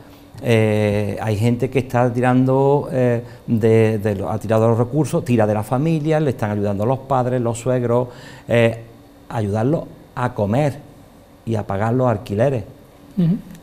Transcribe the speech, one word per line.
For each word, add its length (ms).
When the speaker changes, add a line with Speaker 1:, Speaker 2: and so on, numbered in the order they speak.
Speaker 1:
Eh, 760
hay 160
gente 320
que 80
está 340
tirando, 800
eh, 320
de, 500
de 180
lo-, 160
ha 80
tirado 300
los 80
recursos, 480
tira 220
de 80
la 80
familia, 580
le 100
están 200
ayudando 340
los 140
padres, 420
los 180
suegros, 500
eh, 360
ayudarlos 540
a 200
comer 460
y 80
a 120
pagar 280
los 140
alquileres. 560
Speaker 2:
Ujú. 200